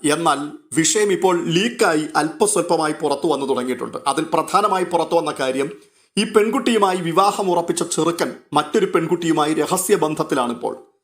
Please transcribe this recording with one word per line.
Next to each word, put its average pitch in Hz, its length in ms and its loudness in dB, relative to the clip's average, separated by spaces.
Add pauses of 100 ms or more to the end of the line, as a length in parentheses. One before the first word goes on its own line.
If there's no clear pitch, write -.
(140)
എന്നാൽ 160 260 2 (380)
വിഷയം 208 380 2
ഇപ്പോൾ 185 180 2 (220)
ലീക്കായി 185 480 0 (180)
അല്പസ്വല്പമായി 165 800 0
പുറത്തു 143 300 -2
വന്നു 139 180 -2
തുടങ്ങിയിട്ടുണ്ട്. 123 480 -4 (140)
അതിൽ 156 220 -2
പ്രധാനമായി 190 580 0
പുറത്തു 165 280 0
വന്ന 151 200 -2
കാര്യം, 135 300 0 (480)
ഈ 202 60 2 (120)
പെൺകുട്ടിയുമായി 214 720 2
വിവാഹം 196 460 2
ഉറപ്പിച്ച 170 300 0 (120)
ചെറുക്കൻ 165 360 0 (260)
മറ്റൊരു 190 360 2
പെൺകുട്ടിയുമായി 160 680 2
രഹസ്യ 185 420 0
ബന്ധത്തിലാണിപ്പോൾ. 151 720 -2 (280)